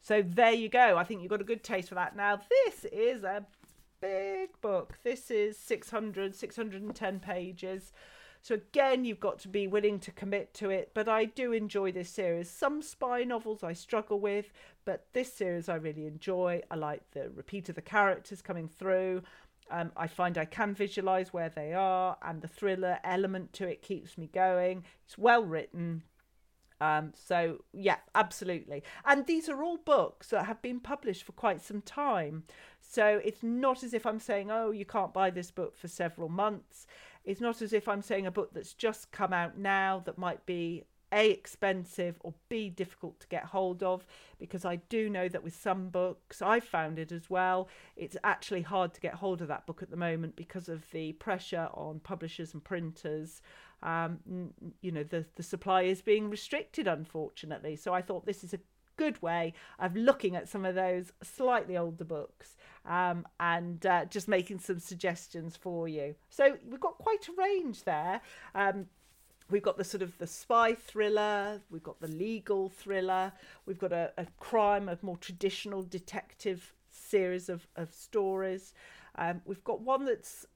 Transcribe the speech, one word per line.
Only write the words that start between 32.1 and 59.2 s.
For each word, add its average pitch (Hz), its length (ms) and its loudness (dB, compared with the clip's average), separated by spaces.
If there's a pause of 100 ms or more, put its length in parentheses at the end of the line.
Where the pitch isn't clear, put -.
So 214 440 4
it's 214 180 -2
not 254 400 2
as 240 100 -8
if 233 140 -2
I'm 220 140 0
saying, 202 320 -2
"Oh, 226 180 2
you 208 140 -4
can't 190 280 -2
buy 190 180 4
this 175 200 -6
book - 260 -6
for - 120 -12
several 165 400 -4
months." 196 580 -2 (380)
It's 196 180 -4
not 233 180 0
as 220 140 0
if 208 140 2
I'm 202 120 2
saying 196 260 -2
a 185 40 0
book 180 240 -2
that's - 180 -10
just - 380 -2
come 185 240 0
out 175 240 0
now 196 480 2
that - 100 -6
might 180 300 -4
be 170 380 -4 (280)
A, 214 180 6
expensive, 185 920 -2
or 170 120 -10 (160)
B, 220 220 -4
difficult 180 500 -8
to - 80 -20
get - 180 -4
hold 185 360 0
of, 185 240 0 (320)
because 180 260 -8
I 175 120 0
do 220 340 0
know 190 180 0
that 180 140 -4
with 170 120 -10
some 185 360 -2
books, 180 500 -2
I've 226 240 4
found 160 340 -2
it 160 140 -8
as 170 160 -10
well, 185 400 2 (280)
it's 160 280 -10
actually 190 380 0
hard 175 320 0
to - 60 -20
get - 140 -4
hold 180 280 -4
of 160 60 -8
that - 180 -6
book 165 160 -10
at 180 80 -14
the - 60 -10
moment 165 400 -2
because 175 340 -12
of 160 200 -10
the 160 240 -6
pressure 175 600 -4
on 156 260 -10
publishers 165 540 -10
and 147 100 -12
printers. 160 800 -6 (400)
Um, 165 440 -2
n-, 180 280 -8 (260)
you 180 100 -6
know, 151 140 -2
the, 160 220 -4 (100)
the 175 60 -10
supply 185 400 2
is 185 180 2
being 214 300 4
restricted, 240 560 -4
unfortunately. 156 880 -4
So 180 160 -4
I 185 80 4
thought 180 240 -6
this 196 180 -4
is 180 120 -8
a 180 60 -8 (360)
good - 260 -2